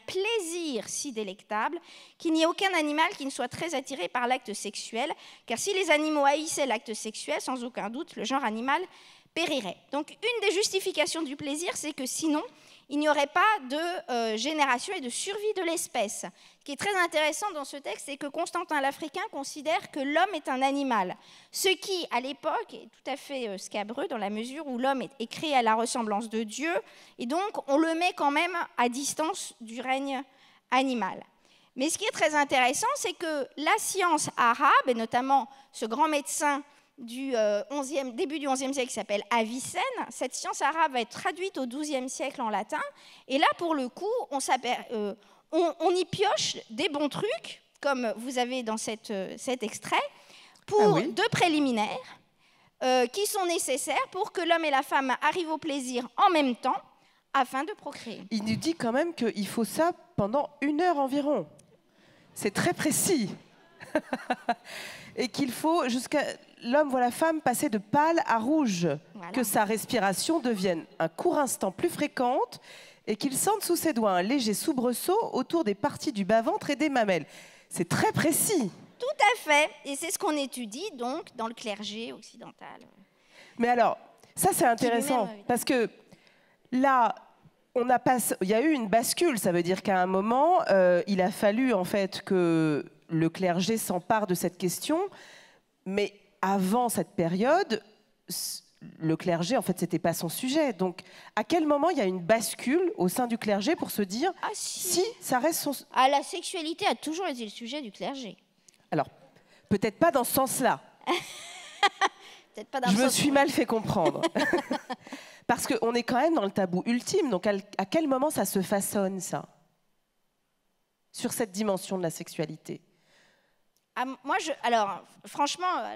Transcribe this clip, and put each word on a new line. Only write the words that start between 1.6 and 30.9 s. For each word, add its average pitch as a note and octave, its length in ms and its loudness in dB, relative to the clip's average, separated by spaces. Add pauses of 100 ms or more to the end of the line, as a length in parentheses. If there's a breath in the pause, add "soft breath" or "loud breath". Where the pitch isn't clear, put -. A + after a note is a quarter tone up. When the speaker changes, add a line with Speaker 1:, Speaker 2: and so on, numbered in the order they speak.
Speaker 1:
qu'il D#4+ 160 0
n'y D#4+ 80 6
ait D#4+ 40 8
aucun F#4+ 280 2
animal D#4 440 2
qui C#4 80 -8
ne C#4 60 -4
soit B3+ 160 -4
très E4+ 260 -6
attiré C#4 360 -6
par B3 180 -2
l'acte B3+ 260 -2
sexuel, A3+ 560 -6 (360 loud breath)
car A#3 160 -2
si G4+ 120 -2
les F#4+ 180 2
animaux D4+ 340 4
haïssaient D4+ 400 2
l'acte A3+ 300 -4
sexuel, - 440 -6
sans B3+ 240 -6
aucun G#3+ 280 -6
doute, C#4 240 -10
le - 80 -6
genre C4+ 200 -2
animal B3 380 -2 (540 loud breath)
périrait. » C#4+ 420 -2 (140)
Donc, D4 180 -4
une A4 380 -2
des F4 80 2
justifications F#4+ 640 0
du C#4 140 -6
plaisir, D4+ 400 -6
c'est D4+ 180 -6
que B3+ 140 -6
sinon, D#4 340 -2 (480 loud breath)
il C#4+ 80 -4
n'y D4+ 120 2
aurait C#4+ 180 4
pas F4+ 120 0 (300)
de, E4 420 -4
euh, A3+ 260 -2
génération C#4 580 0
et E4 60 -6
de B3 80 -6
survie G#4 460 -4
de F#4+ 60 -4
l'espèce. E4 640 -4 (340 soft breath)
Ce - 60 -20
qui C#4+ 60 -10
est C#4 60 -8
très G4+ 180 -2
intéressant E4+ 580 0
dans D4 120 -8
ce D4 120 -12
texte, G4 300 -10
c'est C#4 100 -8
que D4+ 80 -8
Constantin D#4+ 560 -2
l'Africain D4+ 400 -2 (100)
considère D4 600 -4
que D#4 80 -6
l'homme D#4+ 340 2
est D4+ 160 -6
un C4 140 0
animal. C4 520 0 (360 loud breath)
Ce - 180 0
qui, F#4 400 -2
à A#3+ 120 -2
l'époque, D4 520 -4
est - 160 -18
tout - 220 -12
à C4+ 40 -4
fait, C4 340 -8
euh, F#3+ 100 -6
scabreux A3+ 480 -6
dans C4+ 100 -6
la G3+ 140 -4
mesure C4 360 -8
où B3 120 -4
l'homme C4 240 0
est, - 160 -10
est A#3 80 -6
créé D4+ 280 -4
à B3 60 6
la A3 140 4
ressemblance A3+ 540 -2
de A3 120 -2
Dieu, B3+ 320 -4 (460 loud breath)
et B3 80 -6
donc F4 400 -4
on C#4 100 4
le E4 160 4
met F4 200 0
quand D4 180 0
même F4 260 0 (200)
à B3 120 2
distance D4 720 -4
du A3+ 180 -12
règne C4+ 440 -2 (480 soft breath)
animal. B3 500 2 (560 soft breath)